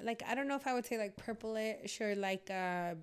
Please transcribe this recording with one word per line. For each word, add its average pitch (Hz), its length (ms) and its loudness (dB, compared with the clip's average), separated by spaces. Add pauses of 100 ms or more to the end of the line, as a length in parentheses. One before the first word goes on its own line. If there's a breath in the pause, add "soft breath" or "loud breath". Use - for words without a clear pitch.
like, 226 240 -2
I 233 80 0
don't 277 140 2
know 277 80 2
if 269 100 -6
I 262 60 4
would 247 140 2
say, 240 100 0
like, 202 220 -2
purplish 220 840 -2
or, 208 160 2
like, 190 340 0
uh, 180 520 2